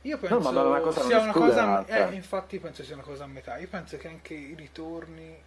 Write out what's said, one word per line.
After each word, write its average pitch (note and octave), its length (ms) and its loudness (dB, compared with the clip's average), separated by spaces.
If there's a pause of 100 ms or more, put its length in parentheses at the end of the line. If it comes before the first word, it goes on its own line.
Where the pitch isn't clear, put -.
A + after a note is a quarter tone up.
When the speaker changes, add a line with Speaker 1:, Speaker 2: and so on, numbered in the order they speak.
Speaker 1:
Io C#4 160 -6
Speaker 2:
No, F#3 100 -6
Speaker 1:
penso A#3+ 240 2
Speaker 2:
ma B3+ 100 4
una C#3 200 4
cosa - 200 0
non B3 80 2
Speaker 1:
sia A#3 100 8
una A3 80 2
Speaker 2:
esclude - 220 6
Speaker 1:
cosa, A#3 160 6
Speaker 2:
l'altra. G3 440 2
Speaker 1:
eh, F#3 40 -6
infatti F#3+ 460 -6
penso D3+ 240 -12
sia C#3 100 -14
una C3+ 100 -14
cosa C#3+ 200 -12
a C#3+ 40 -12
metà. C3+ 300 -12
Io F3+ 100 -12
penso D#3 300 -10
che E3 100 -14
anche E3 280 -14
i D3 200 -14
ritorni D#3+ 800 -14 (120)